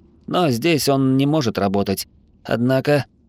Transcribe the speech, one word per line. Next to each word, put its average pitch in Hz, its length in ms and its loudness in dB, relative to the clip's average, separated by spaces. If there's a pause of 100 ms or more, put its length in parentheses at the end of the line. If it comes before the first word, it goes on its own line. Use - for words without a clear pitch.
(260)
но 170 240 0
здесь 135 380 0
он 135 280 2
не 139 100 2
может 143 320 0
работать. 98 480 -2 (380)
Однако». 131 640 0 (220)